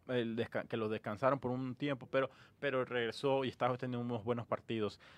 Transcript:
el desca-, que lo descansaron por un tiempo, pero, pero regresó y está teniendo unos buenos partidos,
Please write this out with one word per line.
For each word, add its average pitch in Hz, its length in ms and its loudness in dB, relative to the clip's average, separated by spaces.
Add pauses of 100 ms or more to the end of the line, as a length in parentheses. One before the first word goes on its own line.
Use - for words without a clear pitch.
el 117 280 2
desca-, 113 320 -2
que - 80 -6
lo 110 140 0
descansaron 110 480 2
por 123 140 -2
un 127 240 -4
tiempo, 139 340 -4
pero, 135 220 0 (280)
pero 131 240 0
regresó 123 640 2
y 120 40 0
está 123 280 2
teniendo 123 260 -2
unos 120 200 -2
buenos 117 240 -2
partidos, 110 520 -2 (180)